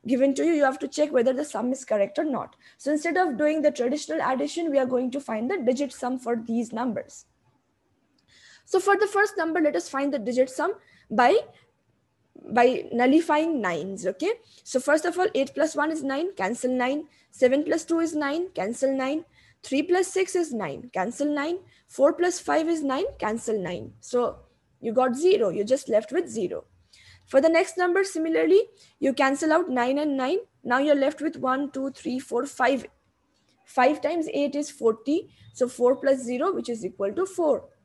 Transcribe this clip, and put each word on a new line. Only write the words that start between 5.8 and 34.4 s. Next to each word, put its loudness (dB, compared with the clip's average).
sum -6
for -4
these -4
numbers. -6
So 0
for 4
the 2
first 2
number, -2
let 2
us -4
find -2
the -2
digit 0
sum -2
by, 6
by 4
nullifying 2
nines, -4
okay? -2
So -2
first 2
of -2
all, 2
eight 0
plus -2
one 0
is -6
nine, -4
cancel -2
nine. -2
Seven 4
plus -2
two 0
is -2
nine, -2
cancel -2
nine. -2
Three 0
plus 2
six -2
is 0
nine, -6
cancel -2
nine. -2
Four 2
plus -2
five 0
is -2
nine, -2
cancel -4
nine. -8
So -2
you -4
got 2
zero, 4
you're -2
just 0
left 2
with -2
zero. -6
For 6
the 6
next 2
number, 2
similarly, 2
you 2
cancel 2
out 2
nine 0
and 0
nine. 0
Now 0
you're 4
left 0
with -4
one, -2
two, -6
three, -8
four, -4
five. 0
Five 2
times -2
eight 0